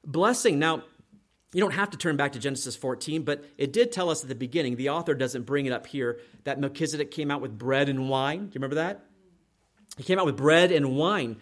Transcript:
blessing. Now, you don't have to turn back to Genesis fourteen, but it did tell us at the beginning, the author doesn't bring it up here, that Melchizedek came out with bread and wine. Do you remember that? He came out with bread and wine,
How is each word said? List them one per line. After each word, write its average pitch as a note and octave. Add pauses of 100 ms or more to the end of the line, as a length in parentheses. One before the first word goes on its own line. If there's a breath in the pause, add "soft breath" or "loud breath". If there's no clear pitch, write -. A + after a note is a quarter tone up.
blessing. F3
Now, D#3+ (680)
you F3+
don't F#3
have G3+
to -
turn D#3+
back C#3+
to B2+
Genesis C3
fourteen, C#3
but C#3+ (140 loud breath)
it C#3
did A#3
tell F3+
us D3
at C3
the C3
beginning, B2
the C3
author D#3+
doesn't B2+
bring C#3
it B2+
up -
here, A#2+ (240 loud breath)
that C3+
Melchizedek C#3+
came D3
out C#3+
with A2
bread C3+
and C3
wine. C3+
Do G#3
you -
remember C3+
that? F3 (920)
He C3
came F#3
out F#3
with B2+
bread E3
and C#3+
wine, D3